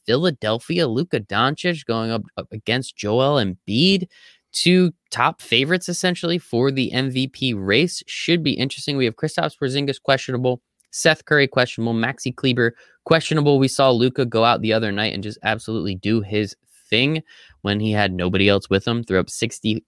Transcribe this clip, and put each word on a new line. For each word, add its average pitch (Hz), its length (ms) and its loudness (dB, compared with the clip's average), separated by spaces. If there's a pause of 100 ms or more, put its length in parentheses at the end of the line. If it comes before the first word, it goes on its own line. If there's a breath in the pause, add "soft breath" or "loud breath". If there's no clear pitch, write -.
Philadelphia, 143 840 0
Luka 127 320 -2
Doncic 139 680 -2
going 113 280 -2
up, 113 100 -4 (140)
up - 160 -10
against 117 440 -6
Joel 127 460 0
Embiid. 135 640 0 (460 soft breath)
Two 180 400 2 (180)
top 127 320 -2
favorites, 147 460 0
essentially, 175 500 -2
for 127 320 0
the 135 220 -2
M 131 180 0
V 127 160 -2
P 131 280 -4
race. 104 520 0
Should 170 380 -2
be 135 80 0
interesting. 139 440 -6
We 127 100 2
have 113 100 -2
Kristaps 156 440 -4
Porzingis 139 400 -2
questionable, 127 600 -2 (300)
Seth - 320 0
Curry 143 240 2
questionable, 117 460 0
Maxi 123 420 -4
Kleber 120 400 2 (260 soft breath)
questionable. 151 560 2
We 135 100 4
saw 135 220 4
Luka 123 360 2
go 113 180 2
out 120 160 4
the 110 140 0
other 110 180 0
night 104 200 -2
and 95 120 -6
just 104 180 -10
absolutely 107 540 -4
do 107 240 0
his 104 340 -2 (340)
thing 139 320 0 (420 soft breath)
when 101 180 0
he 110 100 0
had 104 220 2
nobody 90 360 2
else 101 220 2
with 98 160 2
him. 117 160 -2
Threw 95 160 0
up 90 100 0
sixty 113 600 -4